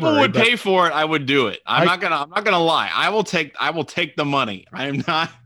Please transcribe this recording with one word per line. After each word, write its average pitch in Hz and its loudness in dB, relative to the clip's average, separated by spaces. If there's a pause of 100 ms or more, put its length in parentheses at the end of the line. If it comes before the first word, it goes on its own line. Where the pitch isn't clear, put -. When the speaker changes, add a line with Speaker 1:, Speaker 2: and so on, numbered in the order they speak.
(120)
Speaker 1:
Marbury, 151 4
Speaker 2:
would 254 2
Speaker 1:
but 220 2
Speaker 2:
pay 240 2
for 185 2
it, 156 0
I 151 0
would 156 -2
do 135 2
it. 92 -6
I'm 127 2
Speaker 1:
I 170 4
Speaker 2:
not 175 2
gonna, 175 -2
I'm 143 -4
not 202 -4
gonna 180 2
lie. 139 2
I 151 0
will 208 0
take, 160 -4
I 139 -2
will 165 -4
take 170 -6
the 156 -2
money. 127 -2
I 131 -8
am 139 -4
not, 165 0 (160)